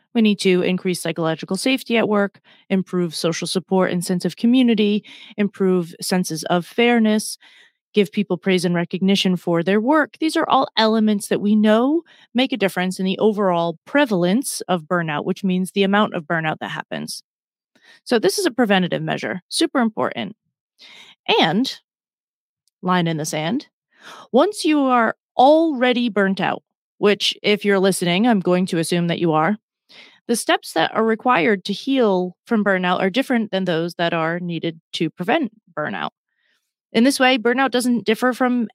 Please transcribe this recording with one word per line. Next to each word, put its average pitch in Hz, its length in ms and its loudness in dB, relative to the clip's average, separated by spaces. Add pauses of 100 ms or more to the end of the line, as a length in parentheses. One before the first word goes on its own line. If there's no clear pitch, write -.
(140)
We 233 80 2
need 214 180 4
to 180 240 2
increase 185 360 -2
psychological 165 560 -4
safety 247 400 -2
at 226 140 2
work, - 320 -2 (280)
improve 180 460 -2
social 170 320 -4
support 185 440 0
and 175 120 -4
sense 180 220 -2
of 180 100 -4
community, 233 680 2 (320)
improve 185 640 0
senses 175 420 -4
of 175 220 0
fairness, 226 720 0 (560)
give 202 200 2
people 196 240 -2
praise 185 260 0
and 180 100 0
recognition 185 640 0
for 170 280 0
their 196 180 0
work. 277 400 0
These 320 160 -2
are 311 100 -2
all 262 300 2
elements 214 500 2
that 180 140 -2
we 208 160 2
know 226 460 2 (300)
make 262 200 0
a 254 40 -4
difference 185 440 -2
in 190 40 -2
the 190 140 -2
overall 185 680 0
prevalence 220 840 0
of 175 140 -2
burnout, 160 420 -4
which - 180 -4
means 185 300 -2
the 196 100 2
amount 202 300 2
of 170 100 -6
burnout 160 380 -4
that 107 100 -10
happens. - 500 -10 (840)
So 247 120 2
this 349 220 0
is 381 60 0
a 311 60 0
preventative 190 500 0
measure, 156 480 -6
super 302 300 -2
important. 196 580 -4 (1000)
And, 220 440 0 (1000)
line 180 260 2
in 165 100 -2
the 151 80 -6
sand, 165 420 -4 (640)
once 339 320 2
you 302 160 2
are 247 380 2 (180)
already 254 720 4
burnt 196 320 0
out, - 240 -2 (340)
which - 460 0
if 208 220 0
you're 202 120 4
listening, 185 480 2
I'm 226 140 4
going 180 280 0
to 180 100 -4
assume 170 300 0
that 170 120 -2
you 170 140 0
are, 165 240 2 (720)
the 233 100 0
steps - 380 -4
that - 200 -2
are 214 80 0
required 226 600 0
to 202 80 -4
heal 196 720 0
from 214 180 0
burnout 185 380 0
are 190 80 2
different 233 420 -2
than 190 140 -4
those 170 300 -2
that 170 180 -2
are 165 260 -2
needed 170 400 -6 (140)
to 165 160 -2
prevent 233 420 -4 (260)
burnout. 104 340 -6 (840)
In 226 120 2
this 277 160 0
way, 254 160 4
burnout 254 340 0
doesn't 240 320 -2
differ 247 300 0
from 247 420 0